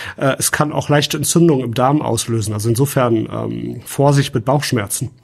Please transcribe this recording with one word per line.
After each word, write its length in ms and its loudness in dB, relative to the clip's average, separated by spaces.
äh, 220 0
es 120 -2
kann 200 0
auch 180 -4
leichte 280 2
Entzündungen 460 4
im 120 -4
Darm 260 2
auslösen. 520 -2
Also 160 -2
insofern, 640 2
ähm, 540 -6
Vorsicht 480 2
mit 120 -2
Bauchschmerzen. 640 -2